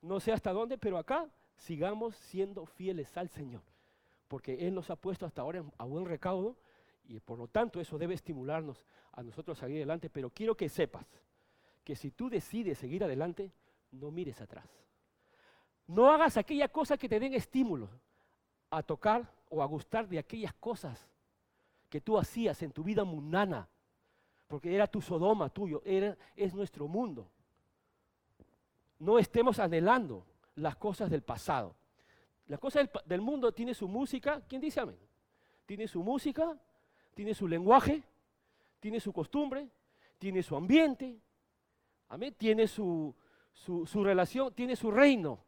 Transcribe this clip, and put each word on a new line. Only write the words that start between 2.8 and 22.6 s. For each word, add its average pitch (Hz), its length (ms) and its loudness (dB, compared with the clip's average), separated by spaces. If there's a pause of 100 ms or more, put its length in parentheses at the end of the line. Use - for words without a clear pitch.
al 180 100 -6
Señor, 127 320 -12 (680)
porque 135 380 -6
Él 190 80 -2
nos 180 140 -8
ha - 80 -6
puesto 185 300 -6
hasta 151 160 -8
ahora 165 160 -6
en, 151 180 -12
a - 80 -12
buen 156 220 -6
recaudo 185 500 -4 (480)
y 117 160 -16
por 117 180 -14
lo 120 80 -12
tanto 214 320 0
eso 160 200 -8
debe 170 160 -4
estimularnos 147 680 -8 (300)
a 123 100 -14
nosotros 151 360 -10
a 135 80 -10
seguir 151 160 -4
adelante. 160 260 -4
Pero 135 220 -8
quiero 220 260 -2
que 160 140 -4
sepas - 360 -2 (760)
que 147 100 -8
si 139 160 -10
tú 240 200 -6
decides 202 480 -4
seguir 160 260 -4
adelante, 175 480 -4 (380)
no 139 200 -12
mires 160 300 -8
atrás. - 280 -18 (1160)
No 220 240 8
hagas 302 280 6
aquella 277 300 0
cosa 294 280 0
que 240 140 -6
te 214 100 2
den 269 140 -4
estímulo 190 560 0 (800)
a 160 120 -4
tocar 214 540 0 (120)
o 156 140 0
a 139 40 0
gustar 190 420 -4
de 175 100 -4
aquellas 202 360 -8
cosas 175 540 -10 (800)
que 147 120 -6
tú 220 180 4
hacías 196 440 0